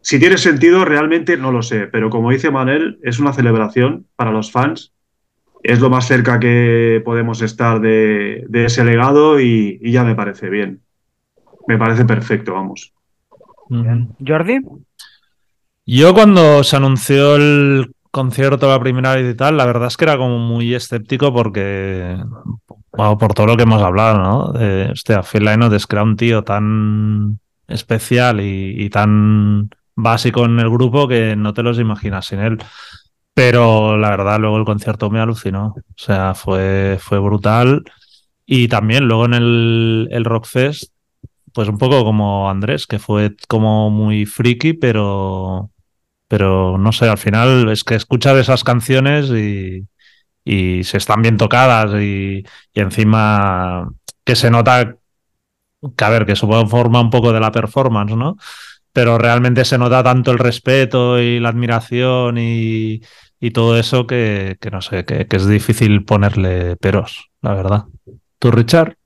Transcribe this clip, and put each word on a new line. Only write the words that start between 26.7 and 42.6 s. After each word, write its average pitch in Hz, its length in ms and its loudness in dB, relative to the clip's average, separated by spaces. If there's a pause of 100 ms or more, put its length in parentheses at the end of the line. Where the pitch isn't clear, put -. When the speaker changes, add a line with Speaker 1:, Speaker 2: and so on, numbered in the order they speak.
Speaker 2:
especial 117 720 -2
y, 98 440 -6
y 104 40 -6
tan 104 800 2 (280)
básico 117 480 0
en 117 160 2
el 113 100 0
grupo 127 380 0
que 113 280 0
no 104 180 -4
te 120 80 -4
los 117 180 -2
imaginas 104 460 -4
sin 98 140 -8
él. 113 180 -2 (760)
Pero 113 640 4
la 107 120 0
verdad, 101 300 0
luego 107 180 0
el 110 60 0
concierto 104 460 -4
me 110 100 -2
alucinó. 107 560 -4
O - 60 -18 (140)
sea, 95 380 -2
fue, 95 680 -2
fue - 180 -4
brutal. 107 640 0 (640)
Y 123 220 0
también 113 380 0
luego 113 200 2
en 120 80 2
el, 117 760 0
el 120 140 -4
Rockfest, 127 680 -4 (600)
pues 107 160 -4
un 104 100 -6
poco 127 260 2
como 101 440 0
Andrés, 98 380 -4